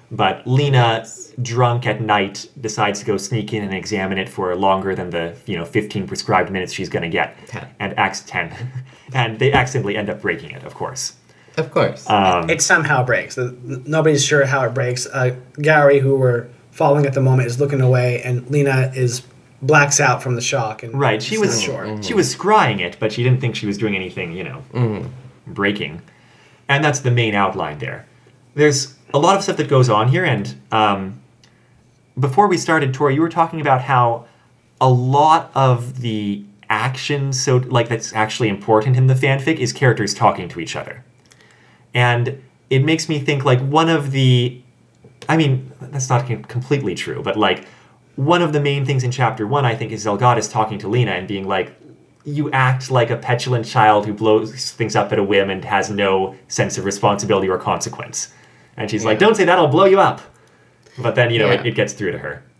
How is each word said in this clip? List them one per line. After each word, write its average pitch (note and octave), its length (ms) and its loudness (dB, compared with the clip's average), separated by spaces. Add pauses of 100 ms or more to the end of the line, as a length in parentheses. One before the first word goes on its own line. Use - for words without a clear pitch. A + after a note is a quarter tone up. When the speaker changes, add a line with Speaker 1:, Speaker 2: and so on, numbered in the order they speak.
Speaker 1:
But G2+ 380 0
Lena, B2+ 520 2
Speaker 2:
Yes. - 420 -16
Speaker 1:
drunk A#2+ 440 0
at G#2+ 140 -2
night, G#2 480 -2 (140)
decides G#2 400 -2
to - 40 -16
go G2+ 120 0
sneak G#2 360 -6
in G#2+ 80 -4
and G2 120 -6
examine F#2+ 440 -4
it F#2 120 -4
for F2+ 260 -4
longer F#2+ 400 0
than F2+ 140 -6
the, E2+ 240 -6 (120)
you F#2+ 120 -6
know, E2 80 -6
fifteen G2+ 420 -4
prescribed F2+ 420 -2
minutes F#2 220 -6
she's F#2 180 -6
gonna E2+ 200 -4
get. E2 260 -4 (120)
Speaker 2:
Ten. F#2 180 -14 (140)
Speaker 1:
And G2 200 -6
acc-, - 260 -2
ten. F2 300 -8
<laughs> - 60 -16 (520)
And A2+ 260 -2
they C3 140 2
accidentally A2+ 420 0
end G#2 140 -4
up - 120 -8
breaking - 300 -6
it, - 140 -16
of - 100 -16
course. - 380 -10 (420)
Speaker 2:
Of - 160 -4
course. - 380 -2
Speaker 1:
Um, F#2 400 2
Speaker 3:
It C3+ 120 -2
somehow D3 440 2
breaks. G#2 300 -2
The, B2 200 -4 (100)
n-, C3 200 -10
nobody's D#3 380 2
sure C#3+ 220 4
how C3 180 0
it A#2 100 -2
breaks. B2 340 -4
Uh, B2+ 240 -2 (300)
Gowry, D3 380 6
who C3+ 180 2
we're B2 300 2 (240)
following D3 340 2
at C3+ 80 0
the C#3 80 0
moment, B2+ 260 4
is A#2+ 100 -4
looking C#3+ 220 0
away, B2 460 2
and B2 240 -4
Lena C3+ 440 2
is, B2 280 -2 (400)
blacks C#3+ 400 4
out B2+ 200 2
from B2 140 -2
the A#2 60 -4
shock. A#2 420 -4
And A2+ 160 -12
Speaker 1:
Right, A2 240 0
she G#3+ 120 -4
Speaker 3:
is A3 40 -2
Speaker 1:
was, G3+ 160 2
Speaker 3:
not - 80 -2
sure. - 220 -6
Speaker 2:
Mm-hmm. G#2+ 160 -8
Speaker 1:
she - 120 -6
was E3 220 0
scrying F3 460 2
it, E2+ 180 -6
but G#2+ 140 -2
she A#2 100 -2
didn't B2+ 160 4
think A2 160 -4
she G#2+ 100 -6
was G2+ 120 -2
doing G#2 180 -2
anything, F2+ 380 -8
you F#2 100 -10
know, C2+ 180 -14 (120)
Speaker 2:
Mm-hmm. G#2+ 340 -2 (460)
Speaker 1:
breaking. G2 480 -4 (680)
And C#3+ 160 2
that's C#3+ 160 2
the C3 120 0
main A#2 220 2
outline F2+ 460 -2
there. - 260 -10 (500)
There's C#3+ 400 2 (180)
a C#3 60 2
lot F#3 180 4
of G3 60 -6
stuff F#3 120 -2
that C#3 140 -2
goes B2+ 200 6
on A2 200 4
here, F3+ 160 2
and, G#2 280 -2 (200)
um, G2+ 480 0 (960)
before C#3 300 4
we F3 80 2
started, C#3+ 360 0
Tori, C#3 220 0
you D3+ 60 2
were E3 80 2
talking E3 320 -2
about C3+ 220 2
how B2 420 0 (560)
a C3 80 6
lot C3+ 640 4
of B2+ 460 0
the G#2 420 -4 (260)
action, C3 640 -2
so, B2+ 360 2
like, A#2+ 200 2
that's A2+ 260 -6
actually A2 360 -2
important A2 480 2
in C3 100 4
the C3 60 4
fanfic C3+ 440 0
is B2+ 140 -4
characters G#2+ 420 0
talking F#2 360 0
to E2+ 100 -12
each - 160 -8
other. B1+ 260 -12 (920)
And B2 480 2 (280)
it C3+ 140 4
makes D#3+ 240 0
me D3+ 120 -2
think, C3+ 260 -2
like, C3 160 4
one D3 280 2
of C#3+ 220 0
the B2+ 500 2 (680)
I D#3+ 80 2
mean, C3+ 340 0 (100)
that's C3 280 -6
not A#2+ 180 2
com-, G#2+ 160 -6
completely B2 520 -4
true, - 280 -8
but, G#2+ 140 -4
like, F#2+ 280 0 (500)
one E3+ 260 2
of D#3 120 0
the D3 60 0
main C#3+ 260 0
things C3 180 0
in A#2+ 80 -2
chapter A2 340 -2
one, C3+ 200 0
I A2 100 0
think, G#2+ 160 -6
is G#2 140 -8
Zelgadis A2 460 0
talking A2 280 -2
to G#2+ 80 -10
Lena A2 240 2
and F#2 160 -6
being G2 200 -6
like, F#2+ 240 -4 (540)
"You D3 260 -4
act C3 380 2
like B2+ 220 2
a A2+ 60 -2
petulant A#2+ 480 -2
child G#2+ 400 4
who G#2+ 80 -4
blows G#2+ 580 0
things G#2+ 240 -4
up G#2 180 0
at G#2+ 60 2
a G2+ 40 2
whim G2 260 2
and F#2 160 -6
has G2 240 -2
no F#2+ 460 0 (120)
sense - 300 -2
of F#2 80 -4
responsibility G2+ 640 0
or F#2 100 0
consequence." - 720 -6 (460)
And G#2+ 140 -6
she's A2 160 -4
like, A2 140 4
Speaker 2:
Yeah. G#3 80 6
Speaker 1:
"Don't A3 80 6
say F#3+ 100 2
that, F3 140 6
I'll D#3 80 4
blow E3+ 180 6
you F#3+ 140 6
up." D3+ 220 2 (760)
But B2 180 -2
then, A#2 140 4
you A#2 100 0
know, G#2+ 80 4
Speaker 2:
Yeah. - 140 2
Speaker 1:
it, B2 60 -6
it G#2+ 80 -2
gets G#2+ 180 0
through F#2 200 -4
to D#2 40 -8
her. D2 240 -10 (180)